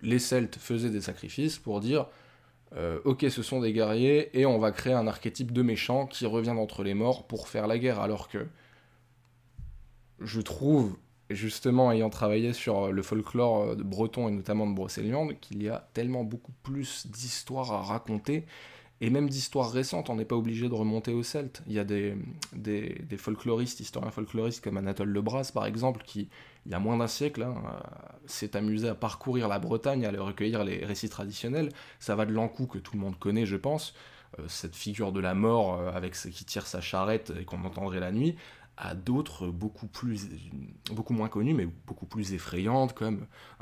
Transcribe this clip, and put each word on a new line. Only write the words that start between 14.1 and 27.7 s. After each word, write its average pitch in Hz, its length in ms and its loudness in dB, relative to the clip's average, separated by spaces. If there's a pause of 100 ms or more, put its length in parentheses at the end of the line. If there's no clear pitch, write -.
et - 20 2
notamment 104 360 0
de 101 80 0
Brocéliande, 110 640 -2
qu'il 104 240 -8
y 104 60 -2
a - 260 -6
tellement 123 280 0
beaucoup 117 280 -6 (100)
plus 135 460 -6
d'histoires 120 640 -6
à 101 100 0
raconter, 113 640 -2 (560)
et 113 80 2
même 143 180 4
d'histoires 131 440 0
récentes, 135 400 -2
on 113 60 0
n'est 110 80 0
pas 120 100 0
obligé 117 340 0
de 120 60 0
remonter 110 380 2
aux 120 100 0
Celtes. 139 420 -6
Il 107 80 -4
y 104 60 2
a 101 40 2
des, 101 320 0 (380)
des, 107 560 -2
des 101 80 -4
folkloristes, 113 640 0
historiens 113 320 -6
folkloristes 110 520 -2
comme 98 140 -2
Anatole 98 320 0
Lebras, 107 420 0
par 107 140 -2
exemple, 113 400 0
qui, - 240 -8 (380)
il - 40 -6
y 85 40 -2
a 90 40 0
moins 113 180 2
d'un 117 100 2
siècle, 139 340 -2
hein, 123 140 -2 (100)
euh, - 140 -8 (480)